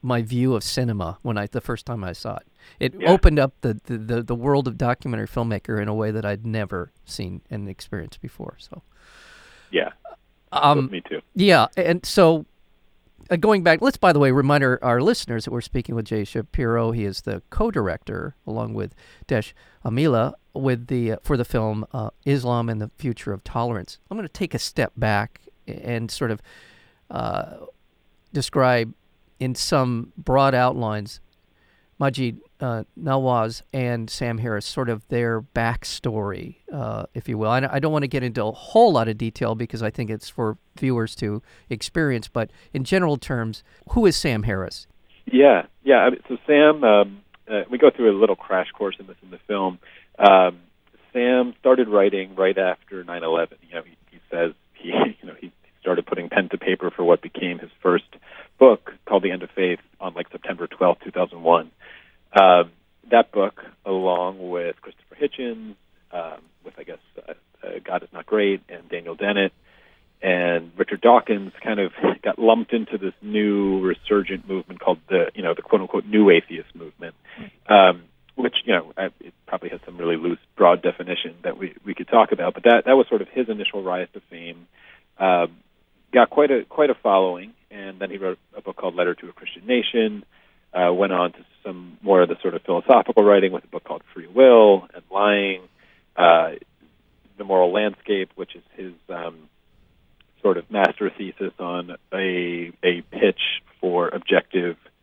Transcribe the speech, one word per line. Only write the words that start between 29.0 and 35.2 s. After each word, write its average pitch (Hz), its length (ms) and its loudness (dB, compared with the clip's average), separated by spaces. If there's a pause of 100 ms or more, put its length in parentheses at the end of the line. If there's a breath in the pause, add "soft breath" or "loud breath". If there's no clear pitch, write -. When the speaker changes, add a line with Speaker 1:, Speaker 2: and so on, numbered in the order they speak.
Speaker 1:
in 127 140 -4
some 123 640 -2
broad 135 380 2
outlines 120 680 -2 (800)
Majid, 131 420 -4 (200)
uh, 117 240 -6 (160)
Nawaz 127 600 -2 (100)
and 120 380 -6
Sam 120 260 -6
Harris, 110 300 -6
sort 127 240 -6
of 110 180 -6
their 117 320 -2